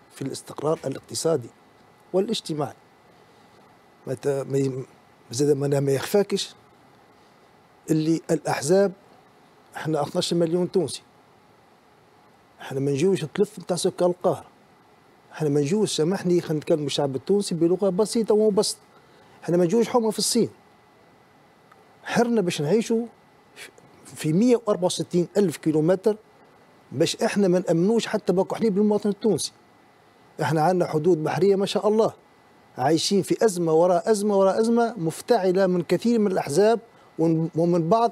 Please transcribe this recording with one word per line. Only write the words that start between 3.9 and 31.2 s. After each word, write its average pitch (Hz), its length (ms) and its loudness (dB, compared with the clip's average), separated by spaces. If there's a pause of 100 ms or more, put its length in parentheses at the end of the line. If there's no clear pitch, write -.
ما 135 60 -6
ت-، 131 140 -6
ما 135 300 -2
ي-، 135 280 -2 (460)
زاد 143 260 2
ما، 139 220 0
ما 139 120 0
يخفاكش 196 640 0 (1400)
اللي 156 300 0 (100)
الأحزاب، 160 600 0 (840)
احنا 156 260 -4
اثناش 175 320 -4
مليون 170 380 0
تونسي، 160 300 -2 (1600)
احنا 135 180 -8
ما 139 120 -2
نجيوش 165 340 0
ثلث - 340 -2
نتاع 170 180 -4
سكان 180 320 0
القاهرة، 175 360 -2 (880)
احنا 156 160 -2
ما 143 100 2
نجيوش، 180 360 0
سامحني، 175 460 0
خلينا 156 180 -4
نتكلم 151 260 -2
الشعب 139 300 -2
التونسي 196 400 -2
بلغة 180 340 0
بسيطة 214 460 0
ومبسطة، 214 440 2 (640)
احنا 170 140 0
ما 180 60 4
نجيوش 214 260 2
حومة 220 220 2
في - 80 -6
الصين، 208 300 0 (1500)
حرنا 233 380 0
باش 175 200 -4
نعيشوا 226 440 0 (1120)
في 156 180 -2
مية 233 220 4
وأربعة 208 300 0
وستين 170 420 -2 (100)
ألف 190 200 2
كيلومتر 175 600 0 (720)
باش 147 240 -2
احنا 202 320 0
ما 180 120 2
نأمنوش 190 480 0
حتى 196 260 -2
باكو 175 220 -2
حليب 190 220 0
للمواطن 208 320 0
التونسي. 202 420 -2 (920)
احنا 151 200 0
عندنا 180 260 2
حدود 156 360 0